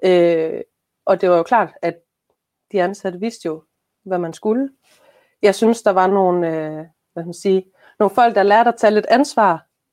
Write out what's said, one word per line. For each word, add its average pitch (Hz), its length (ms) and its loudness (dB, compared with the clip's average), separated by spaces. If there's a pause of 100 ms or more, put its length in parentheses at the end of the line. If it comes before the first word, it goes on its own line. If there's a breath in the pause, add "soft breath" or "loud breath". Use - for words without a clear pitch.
Øh, 170 580 0 (440)
og 190 160 0
det 185 80 2
var 175 80 4
jo 165 60 0
klart, 202 380 0
at 170 140 -6 (760)
de 190 120 0
ansatte 185 360 -8
vidste 226 260 -10
jo, 160 180 -10 (400)
hvad 185 140 -6
man 165 160 -6
skulle. 254 360 -4 (720 soft breath)
Jeg 196 140 2
synes, 226 260 0
der 208 100 2
var 185 160 2
nogle, 180 400 0
øh, 156 260 -6 (400)
hvad 165 100 -12
skal - 20 -14
man 175 80 -12
sige, 190 320 -2 (340 soft breath)
nogle 196 160 0
folk, 233 200 2
der 196 80 2
lærte 220 240 4
at 233 100 0
tage 214 160 2
lidt 214 120 0
ansvar, 226 600 0 (260)